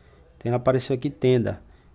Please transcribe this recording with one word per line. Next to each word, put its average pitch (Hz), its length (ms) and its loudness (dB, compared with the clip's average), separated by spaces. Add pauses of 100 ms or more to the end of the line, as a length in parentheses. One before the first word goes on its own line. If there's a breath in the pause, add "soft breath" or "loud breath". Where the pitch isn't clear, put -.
(380 soft breath)
Então 120 160 -4
apareceu 127 400 0
aqui 131 160 -4
Tenda 123 520 0 (340 soft breath)